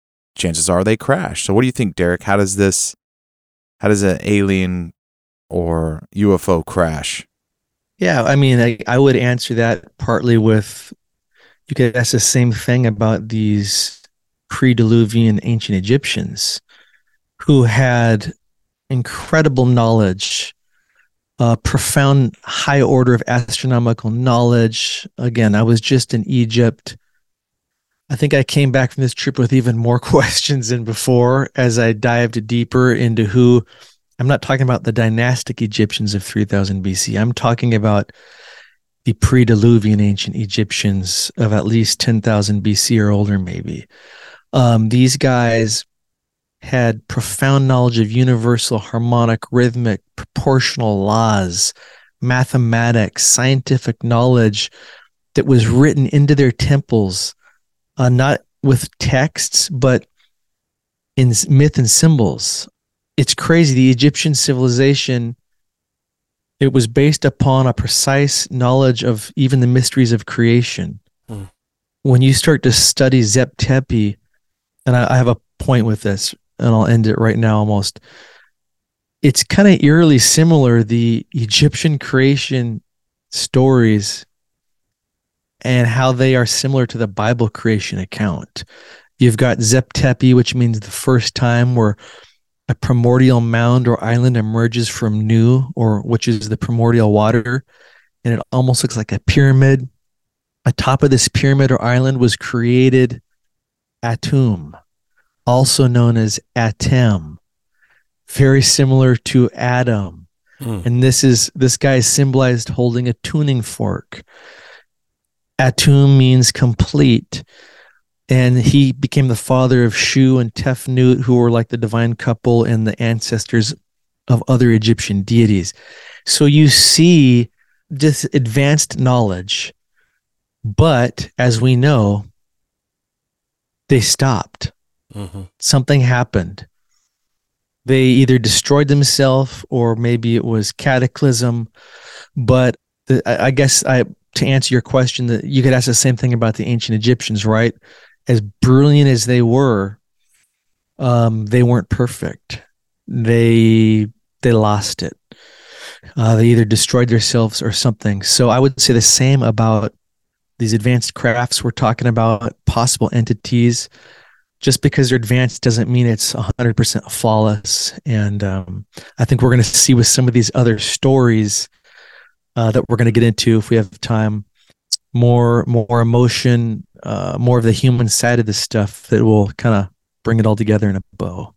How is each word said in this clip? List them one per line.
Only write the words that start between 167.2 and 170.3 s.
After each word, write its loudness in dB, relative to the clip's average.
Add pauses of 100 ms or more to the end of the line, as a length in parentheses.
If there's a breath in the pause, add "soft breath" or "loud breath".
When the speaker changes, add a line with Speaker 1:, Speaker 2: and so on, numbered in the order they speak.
Speaker 2:
And, -2
um, -8 (320 loud breath)
I 0
think 0
we're 4
gonna 4
see 2
with 4
some 0
of 0